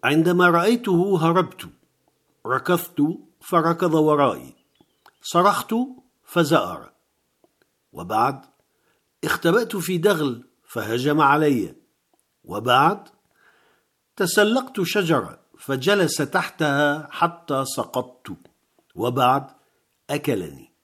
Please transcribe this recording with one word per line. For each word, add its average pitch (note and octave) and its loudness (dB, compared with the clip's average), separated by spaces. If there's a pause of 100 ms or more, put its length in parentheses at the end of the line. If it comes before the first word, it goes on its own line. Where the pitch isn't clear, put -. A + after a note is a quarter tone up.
عندما F3 2
رأيته F#3+ 2 (100)
هربت، E3+ -2 (760)
ركضت D3 -2 (220)
فركض E3 0
ورائي، D3 2 (680)
صرخت G3 0 (500)
فزأر، C3+ -2 (1000)
وبعد A2 -2 (800)
اختبأت G#3+ 0
في F3+ -4
دغل D#3 0 (200)
فهجم B2 -2
علي، C#3 2 (680)
وبعد B2+ 0 (1080)
تسلقت G#3+ 0
شجرة E3 -2 (180)
فجلس D3+ 0
تحتها D3 -2
حتى D3+ -4
سقطت، - -8 (580)
وبعد B2+ 0 (640)
أكلني. G#2+ -6 (120)